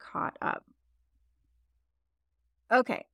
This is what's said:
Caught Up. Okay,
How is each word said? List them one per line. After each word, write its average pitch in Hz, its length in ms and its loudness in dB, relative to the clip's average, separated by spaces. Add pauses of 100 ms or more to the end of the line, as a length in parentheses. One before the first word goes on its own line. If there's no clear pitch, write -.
Caught - 420 -8
Up. - 220 2 (2000)
Okay, - 440 0